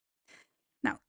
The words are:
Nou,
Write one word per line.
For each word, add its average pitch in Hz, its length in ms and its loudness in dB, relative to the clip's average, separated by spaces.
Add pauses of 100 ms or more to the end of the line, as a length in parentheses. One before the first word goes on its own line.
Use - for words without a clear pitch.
(800)
Nou, 208 180 2 (120)